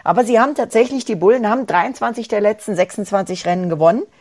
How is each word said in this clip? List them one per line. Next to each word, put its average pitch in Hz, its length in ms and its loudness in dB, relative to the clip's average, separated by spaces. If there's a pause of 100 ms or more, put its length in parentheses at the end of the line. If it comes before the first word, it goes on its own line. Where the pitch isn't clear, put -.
Aber 175 180 2
sie 226 160 2
haben 285 160 2
tatsächlich, 247 480 0
die 226 120 -4
Bullen 208 340 2
haben 240 180 -2
dreiundzwanzig 233 640 -4
der 208 100 -2
letzten 208 380 -2
sechsundzwanzig 185 680 -4
Rennen 180 220 -2
gewonnen, 170 360 2 (180)